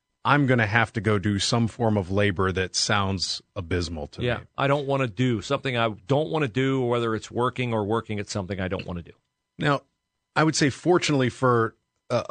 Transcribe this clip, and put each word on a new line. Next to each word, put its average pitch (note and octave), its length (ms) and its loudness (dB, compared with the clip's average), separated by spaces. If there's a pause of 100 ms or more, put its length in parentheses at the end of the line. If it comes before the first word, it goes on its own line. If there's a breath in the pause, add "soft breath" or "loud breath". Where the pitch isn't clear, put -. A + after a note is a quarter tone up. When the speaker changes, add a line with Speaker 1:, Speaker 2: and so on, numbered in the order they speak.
(240)
Speaker 1:
I'm C#3 240 4
gonna B2 180 4
have A2+ 280 2
to A2+ 80 -4
go G#2 180 2
do G2+ 180 0
some A#2 300 2
form G#2+ 300 0
of F2+ 120 -2
labor F#2+ 440 2
that F#2 200 -2
sounds G2 680 -2 (140)
abysmal E2 520 -4
to - 160 -10
Speaker 2:
Yeah, A#2+ 140 -2
Speaker 1:
me. F#2+ 60 -10 (140)
Speaker 2:
I C3+ 100 2
don't C#3 200 0
wanna C3+ 200 0
do A#2 340 0
something C3+ 340 -4
I A#2 140 2 (180)
don't D3+ 220 2
wanna D#3 180 0
do, C3 340 0
whether A#2+ 340 0
it's G#2 140 -8
working A#2+ 440 -2
or A2 100 0
working G#2+ 340 -2
at G2+ 120 -6
something F#2+ 320 -4
I F#2 80 -2
don't F#2 180 -6
wanna F2 160 -6
do. - 80 -20 (480)
Speaker 1:
Now, C#3+ 220 0 (560)
I D3+ 80 4
would D#3+ 100 2
say, D3+ 140 2
fortunately C#3+ 600 2
for A#2 460 0 (340)
a, A#2+ 220 0